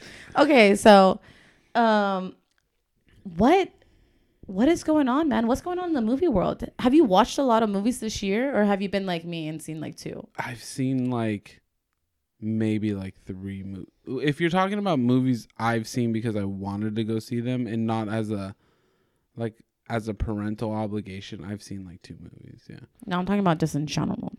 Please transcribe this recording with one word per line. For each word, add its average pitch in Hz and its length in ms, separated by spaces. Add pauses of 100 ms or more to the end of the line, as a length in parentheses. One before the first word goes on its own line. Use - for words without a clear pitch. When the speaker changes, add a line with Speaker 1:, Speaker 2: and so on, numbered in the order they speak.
(360)
Speaker 1:
Okay, 247 400
so, 202 460 (540)
um, 208 600 (880)
what, - 480 (760)
what 208 200
is 339 160
going 302 240
on, 285 220
man? 226 160
What's 226 160
going 359 160
on 359 120
in 320 40
the 262 80
movie 262 260
world? 180 400 (120)
Have 247 160
you 330 80
watched 208 340
a 285 60
lot 226 180
of 220 80
movies 202 300
this 220 240
year, 220 360
or 208 60
have 202 160
you 202 80
been 196 160
like 175 180
me 165 240
and 156 140
seen, 156 180
like, 147 160
two? - 320 (120)
Speaker 2:
I've 123 240
seen, 131 480
like, 110 500 (800)
maybe, 110 540
like, 95 200 (100)
three 98 360
mo-, 95 240 (360)
if 143 200
you're 170 80
talking 190 300
about 190 180
movies 127 500 (120)
I've 113 280
seen 120 240
because 113 240
I 101 100
wanted 98 500
to 113 80
go 110 160
see 120 220
them 123 260
and 113 180
not 110 240
as 110 220
a, 95 240 (800)
like, 117 260 (260)
as 113 200
a 107 80
parental 107 560
obligation, 104 720
I've 101 180
seen, 98 240
like, 90 160
two - 180
movies, - 480
yeah. - 120 (260)
Speaker 1:
No, 180 140
I'm 185 60
talking 202 160
about 170 180
just 156 160
in 147 100
general, - 540